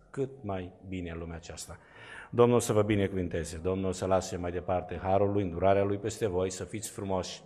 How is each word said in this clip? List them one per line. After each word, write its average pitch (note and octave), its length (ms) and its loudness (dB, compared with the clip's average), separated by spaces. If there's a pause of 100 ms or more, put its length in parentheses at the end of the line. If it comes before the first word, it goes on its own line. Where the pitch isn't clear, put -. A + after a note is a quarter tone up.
(100)
cât C3+ 200 -4 (120)
mai F#2 300 -6 (160)
bine F#2 220 -6
în E2+ 80 -8
lumea E2 180 -10
aceasta. E2 420 -14 (520)
Domnul A#2+ 300 6
să A2+ 120 0
vă G#2+ 100 6
binecuvinteze, F2+ 760 0
Domnul F#2 360 -2
să F#2 140 -2
lase F#2 300 2
mai F2 140 -4
departe F2 520 -4
harul G2 300 4
lui, G2+ 100 2
îndurarea F#2+ 420 4
lui G2+ 140 0
peste A2 280 -2
voi, F#2 240 0
să F#2+ 140 -8
fiți G#2 260 -8
frumoși F#2+ 560 -4